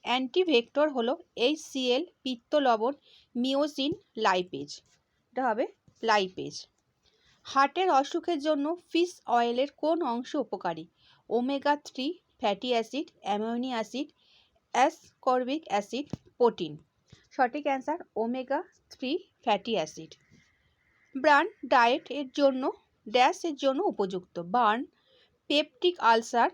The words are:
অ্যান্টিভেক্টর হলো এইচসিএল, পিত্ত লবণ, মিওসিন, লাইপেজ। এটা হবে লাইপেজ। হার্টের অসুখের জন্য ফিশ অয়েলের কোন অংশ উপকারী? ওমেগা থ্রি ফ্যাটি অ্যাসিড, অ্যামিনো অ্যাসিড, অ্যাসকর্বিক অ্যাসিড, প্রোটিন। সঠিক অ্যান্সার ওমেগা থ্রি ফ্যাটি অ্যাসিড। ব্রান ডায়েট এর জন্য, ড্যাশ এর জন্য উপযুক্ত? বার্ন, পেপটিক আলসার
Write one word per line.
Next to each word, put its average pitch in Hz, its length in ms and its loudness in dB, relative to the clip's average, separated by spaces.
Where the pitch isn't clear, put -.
অ্যান্টিভেক্টর 262 800 0
হলো 233 160 0
এইচসিএল, 269 560 -2
পিত্ত 254 300 -8
লবণ, 233 280 0
মিওসিন, 277 580 -2
লাইপেজ। 185 460 0
এটা 254 180 -6
হবে 220 160 -2
লাইপেজ। 190 520 0
হার্টের 277 420 2
অসুখের 330 460 -4
জন্য 294 200 0
ফিশ 349 200 0
অয়েলের 240 360 0
কোন 320 160 2
অংশ 240 180 -6
উপকারী? 170 400 -8
ওমেগা 277 440 0
থ্রি 262 180 -8
ফ্যাটি 202 340 -2
অ্যাসিড, 240 320 -2
অ্যামিনো 226 480 -4
অ্যাসিড, 240 340 -6
অ্যাসকর্বিক 254 960 0
অ্যাসিড, 208 360 -4
প্রোটিন। 190 340 0
সঠিক 269 300 0
অ্যান্সার 277 320 -2
ওমেগা 254 380 -4
থ্রি 254 180 -6
ফ্যাটি 214 340 0
অ্যাসিড। 160 340 -8
ব্রান 294 320 6
ডায়েট 254 340 4
এর 269 100 -6
জন্য, 269 240 4
ড্যাশ 254 320 4
এর 285 140 -4
জন্য 269 180 2
উপযুক্ত? 190 440 -4
বার্ন, 233 260 2
পেপটিক 302 480 0
আলসার 233 420 2